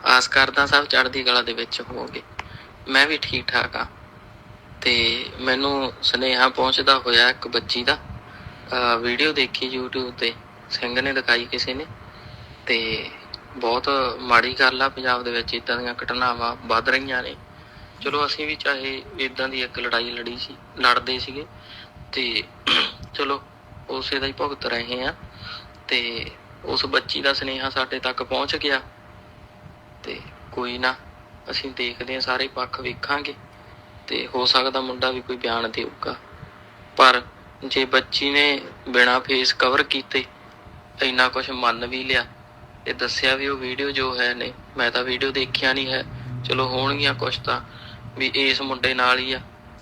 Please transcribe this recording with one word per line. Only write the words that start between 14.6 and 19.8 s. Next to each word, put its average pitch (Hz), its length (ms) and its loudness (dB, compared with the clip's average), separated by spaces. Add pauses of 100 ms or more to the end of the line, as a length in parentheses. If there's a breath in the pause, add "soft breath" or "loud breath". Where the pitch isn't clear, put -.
ਆ, 135 80 4
ਪੰਜਾਬ 127 340 0
ਦੇ 120 80 -2
ਵਿੱਚ 117 220 -2
ਇੱਦਾਂ 120 240 -2
ਦੀਆਂ 123 260 -4
ਘਟਨਾਵਾਂ 120 520 0 (100)
ਵੱਧ 117 240 2
ਰਹੀਆਂ 131 340 0
ਨੇ। 131 120 -10 (640 loud breath)
ਚਲੋ, 147 240 2
ਅਸੀਂ 151 220 -2
ਵੀ 151 80 -4
ਚਾਹੇ 135 480 -4 (160)
ਇੱਦਾਂ 131 300 -4
ਦੀ 131 140 -4
ਇੱਕ 123 160 -6
ਲੜਾਈ 120 320 -2